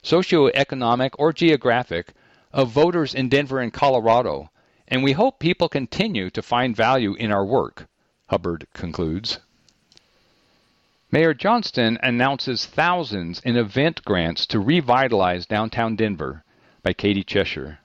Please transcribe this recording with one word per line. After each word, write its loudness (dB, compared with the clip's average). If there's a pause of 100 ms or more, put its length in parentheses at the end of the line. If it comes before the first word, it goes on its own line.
socioeconomic, 2
or 2
geographic, 0 (400)
of 2
voters 2
in -2
Denver 0
and -4
Colorado, 2 (380)
and 0
we 2
hope 0
people 0
continue -4
to -8
find -2
value 2
in -4
our 0
work, -2 (400)
Hubbard -4
concludes. -6 (1700)
Mayor 4
Johnston 0
announces -2
thousands -2
in 0
event 0
grants 0
to -2
revitalize 2
downtown -2
Denver, -4 (400)
by 0
Katie 0
Cheshire. -4